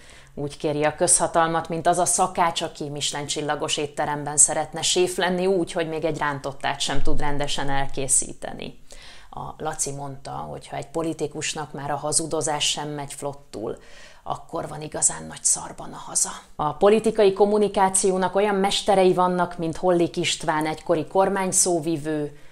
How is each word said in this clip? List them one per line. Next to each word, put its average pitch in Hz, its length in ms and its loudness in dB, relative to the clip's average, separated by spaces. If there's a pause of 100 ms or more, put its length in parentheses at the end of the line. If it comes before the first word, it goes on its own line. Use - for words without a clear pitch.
(340)
úgy 143 240 -8
kéri 147 260 0
a 151 120 2
közhatalmat, 165 760 2
mint 165 180 -4
az 175 100 4
a 175 80 2
szakács, 180 560 0
aki 156 280 -6
Michelin-csillagos 147 880 -4
étteremben 147 600 -4
szeretne 156 440 2
séf 180 360 2
lenni 180 280 0
úgy, 185 260 2
hogy 165 160 -2
még 160 160 -4
egy 156 140 -2
rántottát 135 600 -4
sem 139 220 4
tud 143 180 10
rendesen 143 500 2
elkészíteni. - 1080 -2 (500)
A 139 280 -12
Laci 151 340 -4
mondta, 139 400 -10
hogy 143 360 -10
ha 139 80 -12
egy 139 120 -8
politikusnak 156 840 -6
már 143 180 -6
a 147 40 -2
hazudozás 151 760 -2
sem 151 200 -4
megy 143 240 -8
flottul, - 640 -8 (460)
akkor 160 440 -8
van 151 140 -12
igazán 156 440 -4
nagy 156 180 -10
szarban - 500 -4
a - 120 -14
haza. - 260 -2 (240)
A 147 180 -2
politikai 214 600 6
kommunikációnak 196 1000 2
olyan 202 200 2
mesterei 190 580 4
vannak, 180 440 2
mint 165 200 -4
Hollik 175 400 2
István 156 480 0
egykori 156 420 -2
kormányszóvivő, 165 1300 0 (120)